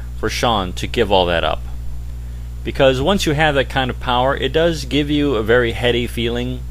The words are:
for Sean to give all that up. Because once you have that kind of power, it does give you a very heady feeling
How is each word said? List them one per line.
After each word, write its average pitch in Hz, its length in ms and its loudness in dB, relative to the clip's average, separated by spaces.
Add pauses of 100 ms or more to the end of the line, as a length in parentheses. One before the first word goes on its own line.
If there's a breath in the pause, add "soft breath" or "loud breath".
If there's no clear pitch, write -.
(180)
for 107 100 -2
Sean 104 440 0
to 95 160 -6
give 110 240 0
all 92 140 6
that 82 180 2
up. 78 180 0 (1000 loud breath)
Because 131 360 2
once 185 240 2
you 156 100 2
have 151 200 4
that 131 140 2
kind 131 220 0
of 113 100 -6
power, 127 360 2
it 131 160 -2
does 160 340 0
give 143 220 0
you 147 280 2
a 110 80 0
very 117 260 4
heady 120 380 0
feeling 120 640 -4